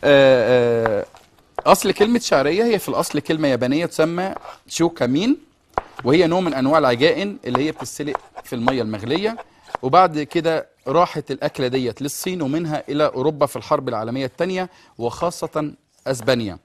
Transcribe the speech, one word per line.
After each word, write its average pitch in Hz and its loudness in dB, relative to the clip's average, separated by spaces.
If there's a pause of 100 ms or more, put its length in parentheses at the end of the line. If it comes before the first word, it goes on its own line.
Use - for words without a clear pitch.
آه، 120 4
آه، - -6 (640)
أصل 190 4
كلمة 226 2
شعرية 165 2
هي 233 2
في - -6
الأصل 147 -2
كلمة 156 -2
يابانية 131 0
تسمى 170 -2 (340)
شوكامين، 165 0 (680)
وهي 160 4
نوع 170 2
من 170 -2
أنواع 135 2
العجائن 147 2
اللي 123 -2
هي 156 -4
بتتسلق 143 -10 (240)
في - -12
المية 127 -2
المغلية، 131 -4 (460)
وبعد 156 4
كده 156 -2 (220)
راحت 156 0
الأكلة 139 -4
ديت 123 -2
للصين 175 -6
ومنها 151 -4
إلى 147 0
أوروبا 143 -2
في - -6
الحرب 135 -2
العالمية 117 -4
التانية 180 -4 (280)
وخاصة 151 -4 (340)
أسبانيا. 117 -2